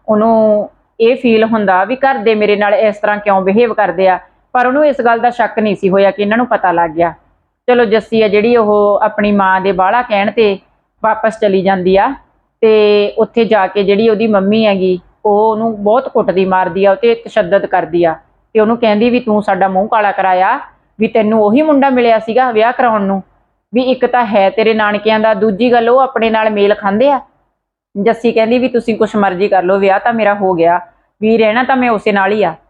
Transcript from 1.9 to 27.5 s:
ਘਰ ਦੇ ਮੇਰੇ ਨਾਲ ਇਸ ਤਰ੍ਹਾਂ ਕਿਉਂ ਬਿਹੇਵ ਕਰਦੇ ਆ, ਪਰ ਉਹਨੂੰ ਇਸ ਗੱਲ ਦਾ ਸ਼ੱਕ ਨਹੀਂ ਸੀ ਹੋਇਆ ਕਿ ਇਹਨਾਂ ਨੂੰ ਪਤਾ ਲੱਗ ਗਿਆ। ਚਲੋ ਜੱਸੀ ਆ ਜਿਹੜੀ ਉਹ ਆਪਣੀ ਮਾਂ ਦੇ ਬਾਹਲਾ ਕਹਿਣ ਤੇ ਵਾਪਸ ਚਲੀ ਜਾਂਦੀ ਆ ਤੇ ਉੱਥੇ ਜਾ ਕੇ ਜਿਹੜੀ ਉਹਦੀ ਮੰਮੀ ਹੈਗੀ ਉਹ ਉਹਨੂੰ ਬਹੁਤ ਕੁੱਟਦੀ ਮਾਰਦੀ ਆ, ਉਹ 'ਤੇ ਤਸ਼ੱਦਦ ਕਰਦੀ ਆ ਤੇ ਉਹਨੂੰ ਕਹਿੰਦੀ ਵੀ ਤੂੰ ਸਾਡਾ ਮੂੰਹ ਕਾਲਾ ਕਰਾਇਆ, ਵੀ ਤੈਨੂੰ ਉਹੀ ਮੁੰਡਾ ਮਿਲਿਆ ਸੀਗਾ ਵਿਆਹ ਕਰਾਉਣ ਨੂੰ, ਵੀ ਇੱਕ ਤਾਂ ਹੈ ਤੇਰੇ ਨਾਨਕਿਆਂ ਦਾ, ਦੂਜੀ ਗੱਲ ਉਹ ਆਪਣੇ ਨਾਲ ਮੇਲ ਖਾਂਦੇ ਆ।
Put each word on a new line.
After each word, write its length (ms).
ਘਰ 180
ਦੇ 200
ਮੇਰੇ 220
ਨਾਲ 180
ਇਸ 220
ਤਰ੍ਹਾਂ 220
ਕਿਉਂ 220
ਬਿਹੇਵ 340
ਕਰਦੇ 340
ਆ, 100
ਪਰ 140
ਉਹਨੂੰ 200
ਇਸ 140
ਗੱਲ 180
ਦਾ 120
ਸ਼ੱਕ 280
ਨਹੀਂ 180
ਸੀ 140
ਹੋਇਆ 200
ਕਿ 120
ਇਹਨਾਂ 140
ਨੂੰ 100
ਪਤਾ 260
ਲੱਗ 180
ਗਿਆ। 240
ਚਲੋ 180
ਜੱਸੀ 380
ਆ 60
ਜਿਹੜੀ 280
ਉਹ 460
ਆਪਣੀ 300
ਮਾਂ 280
ਦੇ 120
ਬਾਹਲਾ 300
ਕਹਿਣ 280
ਤੇ 280
ਵਾਪਸ 360
ਚਲੀ 220
ਜਾਂਦੀ 340
ਆ 180
ਤੇ 580
ਉੱਥੇ 260
ਜਾ 220
ਕੇ 160
ਜਿਹੜੀ 260
ਉਹਦੀ 180
ਮੰਮੀ 400
ਹੈਗੀ 320
ਉਹ 260
ਉਹਨੂੰ 340
ਬਹੁਤ 240
ਕੁੱਟਦੀ 360
ਮਾਰਦੀ 400
ਆ, 60
ਉਹ 60
'ਤੇ 180
ਤਸ਼ੱਦਦ 520
ਕਰਦੀ 380
ਆ 120
ਤੇ 80
ਉਹਨੂੰ 160
ਕਹਿੰਦੀ 340
ਵੀ 100
ਤੂੰ 220
ਸਾਡਾ 260
ਮੂੰਹ 200
ਕਾਲਾ 240
ਕਰਾਇਆ, 480
ਵੀ 80
ਤੈਨੂੰ 360
ਉਹੀ 180
ਮੁੰਡਾ 280
ਮਿਲਿਆ 280
ਸੀਗਾ 340
ਵਿਆਹ 200
ਕਰਾਉਣ 300
ਨੂੰ, 200
ਵੀ 80
ਇੱਕ 240
ਤਾਂ 200
ਹੈ 240
ਤੇਰੇ 240
ਨਾਨਕਿਆਂ 460
ਦਾ, 140
ਦੂਜੀ 380
ਗੱਲ 160
ਉਹ 120
ਆਪਣੇ 300
ਨਾਲ 200
ਮੇਲ 240
ਖਾਂਦੇ 360
ਆ। 100